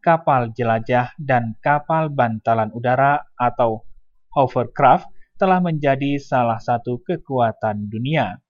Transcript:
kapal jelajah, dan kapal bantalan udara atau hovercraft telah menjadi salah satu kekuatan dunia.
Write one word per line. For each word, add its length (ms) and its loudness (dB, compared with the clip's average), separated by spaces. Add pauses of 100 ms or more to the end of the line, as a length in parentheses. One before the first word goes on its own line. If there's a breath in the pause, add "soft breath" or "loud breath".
kapal 560 2
jelajah, 640 0
dan 400 0
kapal 480 0
bantalan 640 0
udara 480 2 (160)
atau 480 -2 (480)
hovercraft 720 2 (320)
telah 240 2
menjadi 560 0
salah 400 0
satu 480 -4
kekuatan 880 -2
dunia. 560 -2